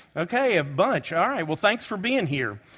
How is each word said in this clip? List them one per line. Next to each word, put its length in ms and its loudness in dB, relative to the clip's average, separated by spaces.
Okay, 420 2
a 60 2
bunch. 480 0
All 160 2
right, 180 -2
well, 120 -2
thanks 280 0
for 120 -4
being 300 0
here. 320 -2